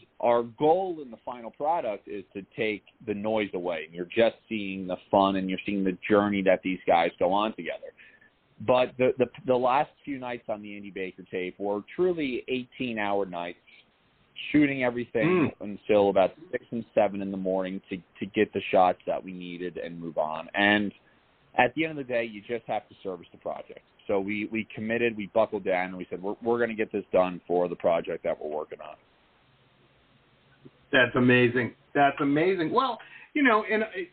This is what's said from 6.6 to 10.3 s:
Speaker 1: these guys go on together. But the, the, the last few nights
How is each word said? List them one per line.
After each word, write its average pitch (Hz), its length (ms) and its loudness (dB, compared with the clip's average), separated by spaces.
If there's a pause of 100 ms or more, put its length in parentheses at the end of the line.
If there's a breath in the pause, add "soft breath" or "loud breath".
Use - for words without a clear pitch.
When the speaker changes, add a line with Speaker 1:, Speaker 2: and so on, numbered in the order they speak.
Speaker 1:
these 92 240 -4
guys 87 320 4
go 92 140 2
on 107 220 0
together. 78 360 -10 (720 soft breath)
But 127 320 2
the, 127 200 4
the, 123 80 2 (200)
the 127 100 2
last 127 340 2 (160)
few 139 140 -8
nights 123 280 -10